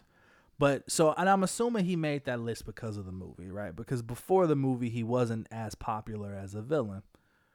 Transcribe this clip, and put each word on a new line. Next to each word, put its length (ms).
But 340
so, 260
and 120
I'm 140
assuming 420
he 100
made 300
that 160
list 240
because 320
of 80
the 80
movie, 360
right? 240
Because 280
before 440
the 120
movie, 320
he 140
wasn't 480
as 220
popular 600
as 180
a 80
villain. 420